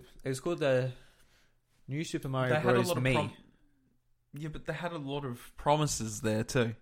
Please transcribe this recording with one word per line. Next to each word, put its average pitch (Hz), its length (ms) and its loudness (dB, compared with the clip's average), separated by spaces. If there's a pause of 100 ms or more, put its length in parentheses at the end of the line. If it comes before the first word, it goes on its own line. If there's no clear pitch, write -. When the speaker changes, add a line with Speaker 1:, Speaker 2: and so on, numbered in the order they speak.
(240)
Speaker 1:
it 139 60 -4
was 127 100 -4
called 175 200 -2
the 131 320 2 (960)
New 143 160 -4
Super 156 260 -6
Mario 131 240 2
Speaker 2:
They - 80 4
had 123 80 2
a 123 40 8
Speaker 1:
Bros. 123 140 4
Speaker 2:
lot - 100 0
of 123 60 -2
Speaker 1:
Me. 131 100 4
Speaker 2:
prom-, 143 180 2 (1040)
yeah, 151 140 -8
but 151 180 -12
they 165 60 -2
had 170 200 -6
a 170 60 -6
lot 143 260 -6
of 120 320 -8
promises 143 640 0
there 107 220 2
too. 113 380 0